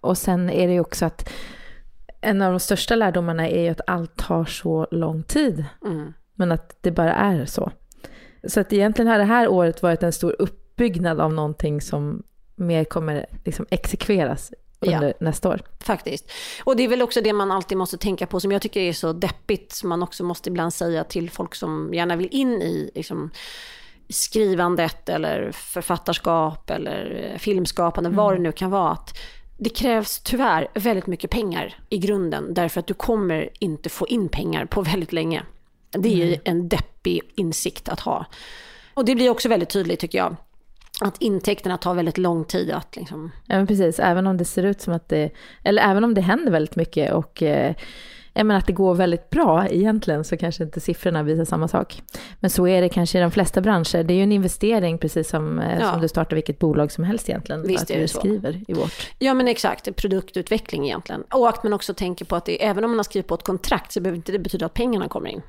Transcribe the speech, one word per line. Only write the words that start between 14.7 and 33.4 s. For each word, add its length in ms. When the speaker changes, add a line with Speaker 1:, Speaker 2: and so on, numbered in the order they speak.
Speaker 1:
under 280
Speaker 2:
Ja. 120
Speaker 1:
nästa 280
år. 120
Speaker 2:
Faktiskt. 500
Och 120
det 80
är 40
väl 140
också 180
det 120
man 180
alltid 280
måste 200
tänka 280
på, 140
som 120
jag 100
tycker 180
är 120
så 200
deppigt, 600
som 160
man 140
också 220
måste 260
ibland 240
säga 300
till 260
folk 240
som 400
gärna 220
vill 140
in 320
i, 320
liksom, 360
skrivandet 1000
eller 440
författarskap 1160
eller, 640
eh, 60
filmskapande, 680
Speaker 1:
Mm. 80
Speaker 2:
vad 180
det 80
nu 100
kan 180
vara, 200
att 280
det 120
krävs 540
tyvärr 500
väldigt 320
mycket 240
pengar 440
i 100
grunden, 560
därför 260
att 60
du 80
kommer 540